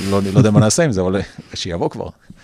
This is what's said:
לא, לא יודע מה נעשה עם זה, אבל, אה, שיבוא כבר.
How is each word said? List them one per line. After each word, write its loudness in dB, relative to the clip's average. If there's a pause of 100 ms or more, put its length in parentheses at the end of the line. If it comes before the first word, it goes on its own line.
(100)
לא, 0 (100)
לא 4
יודע 6
מה 4
נעשה 2
עם 0
זה, -2
אבל, -2
אה, -2 (340)
שיבוא -6
כבר. -12 (360)